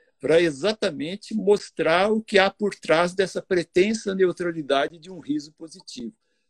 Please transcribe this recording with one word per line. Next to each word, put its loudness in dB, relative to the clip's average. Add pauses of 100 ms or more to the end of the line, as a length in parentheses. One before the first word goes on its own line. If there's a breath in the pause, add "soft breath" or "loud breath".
(200)
pra 4
exatamente -4
mostrar 0
o -2
que 2
há 4
por -4
trás 2
dessa -2
pretensa 0
neutralidade 0
de -20
um -14
riso -6
positivo. -16 (360)